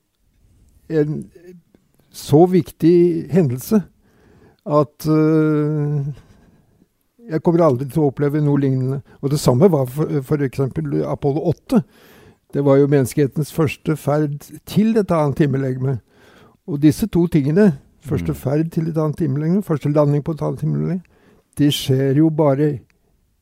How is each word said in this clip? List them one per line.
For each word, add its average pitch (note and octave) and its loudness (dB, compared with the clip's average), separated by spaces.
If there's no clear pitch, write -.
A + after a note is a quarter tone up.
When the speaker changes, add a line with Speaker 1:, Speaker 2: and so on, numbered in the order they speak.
Speaker 1:
en D3+ -2
så D3+ 4
viktig F3 2
hendelse E3 0
at, D3 -2
eh, D#3 0
jeg D#3 -4
kommer E3+ 2
aldri C3+ 0
til D#3 -2
å C#3 2
oppleve D3 -2
noe C#3+ 2
lignende. C3 -2
Og C3+ -2
det D3 -2
samme D3 4
var C3+ 0
for, C#3 -6
for D3 -4
eksempel C#3+ -4
Apollo C#3+ -4
åtte. - 0
Det C#3+ -2
var C#3 4
jo C#3+ 4
menneskehetens C#3 0
første D#3 -2
ferd D3 -2
til A3 0
et G3+ 0
annet D3+ 0
himmellegeme. C3+ -2
Og D3+ -6
disse D#3 2
to F3 2
tingene, D#3+ 2
første D3+ -4
Speaker 2:
Mm. - -12
Speaker 1:
ferd D#3 -2
til E3 -4
et D#3+ -4
annet D#3 -2
himmellegeme, D#3 -2
første D3 -4
landing D3 2
på E3 -6
et D3 -10
annet D3 -6
himmellegeme, D#3 -4
det C#3+ 2
skjer C3+ 0
jo D#3 4
bare D3 0